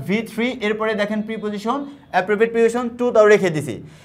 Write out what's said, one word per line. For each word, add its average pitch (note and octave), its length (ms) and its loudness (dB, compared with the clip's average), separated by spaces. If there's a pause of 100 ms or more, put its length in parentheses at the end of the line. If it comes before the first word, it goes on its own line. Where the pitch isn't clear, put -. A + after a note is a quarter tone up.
ভি G3+ 120 0 (160)
থ্রি, A3+ 120 -2 (140)
এরপরে G#3+ 340 -2
দেখেন G#3 280 -2
প্রিপোজিশন, G#3+ 560 -6 (320)
অ্যাপ্রোপ্রিয়েট G#3 420 0
প্রিপোজিশন A#3 320 2 (140)
to B3 160 0
তাও G#3+ 120 8
রেখে F#3+ 240 6
দিছি। C3 320 -6 (220)